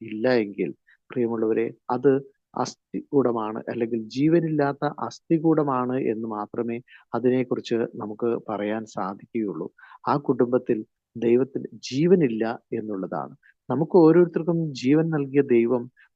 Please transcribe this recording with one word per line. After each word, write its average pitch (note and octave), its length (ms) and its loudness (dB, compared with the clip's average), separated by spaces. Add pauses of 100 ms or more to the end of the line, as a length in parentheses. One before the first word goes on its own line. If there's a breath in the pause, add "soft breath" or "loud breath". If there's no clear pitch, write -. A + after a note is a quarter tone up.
ഇല്ല A2 300 -2
എങ്കിൽ, G2+ 420 -2 (360 soft breath)
പ്രിയമുള്ളവരെ, A2+ 640 -2 (160)
അത് C3+ 300 2 (360)
അസ്ഥികൂടമാണ്, A#2+ 1120 -2
അല്ലെങ്കിൽ A#2 400 -4
ജീവനില്ലാത്ത D3 760 0 (160)
അസ്ഥികൂടമാണ് C#3+ 1000 0
എന്ന് A2+ 280 -4
മാത്രമേ A#2 520 -6 (340 soft breath)
അതിനെക്കുറിച്ച് B2 600 0
നമുക്ക് A2+ 760 -4
പറയാൻ G#2+ 380 -4
സാധിക്കുകയുള്ളൂ. G2 840 -8 (360 loud breath)
ആ B2+ 80 2
കുടുംബത്തിൽ B2 680 0 (320)
ദൈവത്തിന് B2 480 2 (100)
ജീവനില്ല B2+ 840 2 (120)
എന്നുള്ളതാണ്. F#2 640 -6 (340 soft breath)
നമുക്ക് D#3+ 260 2
ഓരോരുത്തർക്കും E3 800 4
ജീവൻ D3 360 2
നൽകിയ C#3+ 300 0
ദൈവം A#2+ 500 2 (240 soft breath)